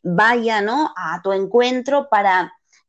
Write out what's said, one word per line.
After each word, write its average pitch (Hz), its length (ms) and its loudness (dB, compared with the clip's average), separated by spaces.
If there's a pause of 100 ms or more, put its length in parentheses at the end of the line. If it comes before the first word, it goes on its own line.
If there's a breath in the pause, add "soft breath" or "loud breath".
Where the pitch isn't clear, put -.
vaya, 220 580 2
¿no? 254 360 -2
a 175 260 -8
tu 196 100 -2
encuentro 247 760 0
para 202 440 2 (360 soft breath)